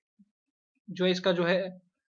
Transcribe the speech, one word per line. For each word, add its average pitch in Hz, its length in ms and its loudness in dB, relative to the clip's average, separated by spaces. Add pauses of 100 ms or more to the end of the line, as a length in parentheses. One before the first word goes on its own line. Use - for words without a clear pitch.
(880)
जो 185 160 -2
है 185 60 4
इसका 185 200 0
जो 175 120 0
है 180 360 -2 (340)